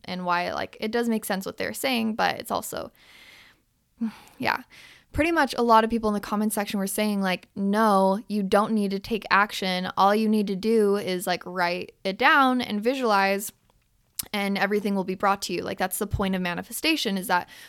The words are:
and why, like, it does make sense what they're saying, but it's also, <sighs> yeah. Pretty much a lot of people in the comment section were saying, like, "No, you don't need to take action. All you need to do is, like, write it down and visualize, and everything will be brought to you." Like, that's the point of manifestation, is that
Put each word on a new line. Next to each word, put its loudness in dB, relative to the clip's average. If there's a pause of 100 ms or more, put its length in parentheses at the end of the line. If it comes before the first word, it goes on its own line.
and -8
why, -2
like, -8
it -6
does -2
make -2
sense -4
what -10
they're -6
saying, -2
but 0
it's -10
also, -6 (1080)
<sighs> -4 (260)
yeah. -2 (500)
Pretty 2
much 2
a 2
lot 6
of 0
people -2
in 0
the -2
comment -2
section -4
were -2
saying, -2
like, -2
"No, 4
you -2
don't 2
need 0
to -4
take -6
action. 0
All 6
you 2
need 2
to -2
do 2
is, -4
like, -2
write -4 (100)
it -4
down 4
and -4
visualize, 0 (800)
and -2
everything 4
will -2
be -6
brought 2
to -6
you." -2
Like, -4
that's -2
the -2
point -2
of -2
manifestation, -2
is -6
that 0 (200)